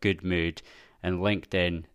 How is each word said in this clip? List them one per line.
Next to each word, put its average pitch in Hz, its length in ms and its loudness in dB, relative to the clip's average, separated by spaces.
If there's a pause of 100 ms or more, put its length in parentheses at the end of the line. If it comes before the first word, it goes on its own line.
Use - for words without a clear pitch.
Good 95 220 0
Mood, 85 400 0 (400)
and 90 160 0
LinkedIn, 90 640 0 (120)